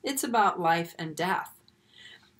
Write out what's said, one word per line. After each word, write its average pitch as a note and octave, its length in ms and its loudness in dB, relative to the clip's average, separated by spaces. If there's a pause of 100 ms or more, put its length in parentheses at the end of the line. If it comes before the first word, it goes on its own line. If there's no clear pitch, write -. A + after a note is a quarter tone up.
"It's C4+ 200 -4
about A3 340 2
life E3+ 400 2
and D#3+ 200 -8
death." F3 340 -2 (880)